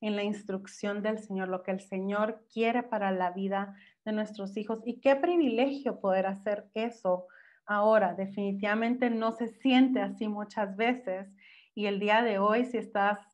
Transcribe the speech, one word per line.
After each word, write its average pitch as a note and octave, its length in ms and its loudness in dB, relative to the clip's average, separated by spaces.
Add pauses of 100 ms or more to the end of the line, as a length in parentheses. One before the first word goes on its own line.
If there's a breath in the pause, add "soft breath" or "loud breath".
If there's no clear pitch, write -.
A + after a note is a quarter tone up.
en G#3+ 140 -2
la G3+ 60 -2
instrucción G3+ 800 -6
del G#3+ 160 -2
Señor, F#3+ 300 -6
lo F#3 140 -4
que - 80 -6
el F#3+ 100 -4
Señor G3+ 720 -4
quiere A3+ 300 0
para G#3 280 -2
la F3+ 200 0
vida G3 440 -4 (300 loud breath)
de G#3+ 80 -4
nuestros G#3 460 -6
hijos. A3 260 -4
Y A#3+ 160 -6
qué C#4 160 6
privilegio C#4 840 0
poder F#3+ 260 2
hacer G3+ 480 -4
eso F#3+ 520 -2 (380 loud breath)
ahora. G#3 500 4
Definitivamente G#3 920 0
no A3+ 240 0
se A3+ 160 -6
siente B3+ 520 4
así G3+ 280 -4
muchas G#3 480 -4
veces. G3+ 580 -2 (400 soft breath)
Y G#3 120 -2
el G3+ 140 -2
día G#3 220 4
de G#3+ 160 2
hoy, G#3+ 280 4
si A#3+ 100 -6
estás G#3 420 0 (160)